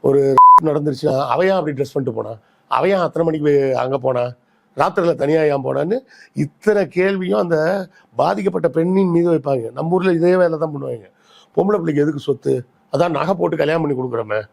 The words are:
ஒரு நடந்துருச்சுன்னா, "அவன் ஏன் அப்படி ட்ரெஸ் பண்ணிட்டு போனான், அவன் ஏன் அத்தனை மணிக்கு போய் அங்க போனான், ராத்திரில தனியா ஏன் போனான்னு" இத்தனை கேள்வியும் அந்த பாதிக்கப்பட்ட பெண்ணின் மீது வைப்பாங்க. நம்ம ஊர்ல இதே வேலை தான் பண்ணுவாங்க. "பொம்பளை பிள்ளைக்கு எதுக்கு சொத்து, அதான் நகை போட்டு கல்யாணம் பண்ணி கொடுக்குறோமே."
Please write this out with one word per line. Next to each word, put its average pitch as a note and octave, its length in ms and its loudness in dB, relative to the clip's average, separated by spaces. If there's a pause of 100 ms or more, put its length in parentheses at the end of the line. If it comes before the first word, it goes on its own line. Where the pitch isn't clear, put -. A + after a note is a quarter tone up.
ஒரு C3+ 340 2 (280)
நடந்துருச்சுன்னா, C#3+ 600 -2
"அவன் C#3+ 200 0
ஏன் F#3+ 60 2
அப்படி D3+ 220 -2
ட்ரெஸ் C3 200 -6
பண்ணிட்டு A2+ 280 -4
போனான், A2 160 -12 (320)
அவன் D3 200 0
ஏன் G3 80 0
அத்தனை E3 280 -2
மணிக்கு D#3 200 -2
போய் C#3 260 2
அங்க B2+ 260 -2
போனான், B2 380 -4 (400)
ராத்திரில E3+ 380 0
தனியா D3 280 0
ஏன் D3 220 0
போனான்னு" D3 320 -2 (360)
இத்தனை F#3+ 560 -2
கேள்வியும் F#3 500 -2
அந்த E3+ 180 0 (600)
பாதிக்கப்பட்ட F#3 520 -2
பெண்ணின் F3+ 420 0
மீது E3+ 240 2
வைப்பாங்க. B2+ 380 -2
நம்ம D#3 220 -4
ஊர்ல F#3 180 2
இதே F3 240 2
வேலை E3 220 0
தான் D#3 160 -4
பண்ணுவாங்க. B2+ 340 -10 (480)
"பொம்பளை G3+ 200 2
பிள்ளைக்கு D#3+ 260 0
எதுக்கு D3 180 -2
சொத்து, C3+ 340 -2 (380)
அதான் E3+ 180 0
நகை D#3 240 -2
போட்டு E3+ 220 -2
கல்யாணம் D#3 280 -2
பண்ணி C#3+ 120 -2
கொடுக்குறோமே." A#2 440 -4 (120)